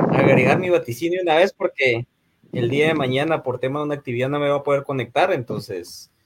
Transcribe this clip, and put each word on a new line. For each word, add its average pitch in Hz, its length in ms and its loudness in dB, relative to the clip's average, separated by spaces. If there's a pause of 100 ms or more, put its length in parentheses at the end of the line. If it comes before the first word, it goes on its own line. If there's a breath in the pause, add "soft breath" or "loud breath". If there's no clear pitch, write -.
(120)
agregar 135 460 4
mi 185 120 -2
vaticinio 165 520 -2
una 160 140 2
vez, 190 160 4
porque 127 540 0 (460)
el 120 180 0
día 147 180 2
de 160 60 2
mañana 143 480 0
por 127 160 -6
tema 139 220 -4
de 147 60 -4
una 147 80 -4
actividad 131 340 -4
no 147 100 -2
me 143 100 -2
va 143 80 0
a 139 60 -4
poder 139 220 0
conectar, 139 480 -2
entonces 104 800 -8 (160)